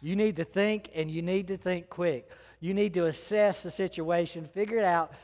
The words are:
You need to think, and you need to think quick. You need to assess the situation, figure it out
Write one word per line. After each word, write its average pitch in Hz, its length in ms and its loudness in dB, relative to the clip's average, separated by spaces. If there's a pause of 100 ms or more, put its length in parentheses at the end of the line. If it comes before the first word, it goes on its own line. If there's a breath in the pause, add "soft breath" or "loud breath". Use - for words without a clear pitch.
You 170 140 -4
need 214 200 2
to 165 80 -2
think, 208 500 0
and 160 160 -2
you 165 120 -4
need 185 260 0
to 190 80 -4
think 180 320 -4
quick. 165 400 -2 (320 loud breath)
You 180 140 -2
need 202 200 2
to 170 120 2
assess 202 560 2
the 175 80 -8
situation, 170 840 -2
figure 214 260 0
it 208 60 2
out 165 280 2 (120)